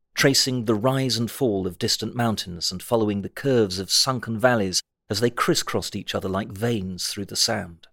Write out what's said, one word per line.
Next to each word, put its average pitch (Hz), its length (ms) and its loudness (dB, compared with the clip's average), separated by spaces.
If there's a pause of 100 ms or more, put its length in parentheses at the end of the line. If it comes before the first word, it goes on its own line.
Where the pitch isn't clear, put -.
(160)
tracing 131 500 2
the 113 80 4
rise 131 440 2
and 117 120 0
fall 98 380 0
of 87 100 -6
distant - 380 -2
mountains 104 560 -2
and 92 100 -8
following 104 400 2
the 95 80 -6
curves 113 480 2
of 95 140 -4
sunken 113 480 0
valleys 104 420 2 (260)
as 101 120 -2
they 120 100 4
crisscrossed - 680 -2
each 101 200 -6
other 95 140 -2
like 92 220 -2
veins 98 580 -4
through 101 160 -6
the - 100 -10
sand. 92 580 -2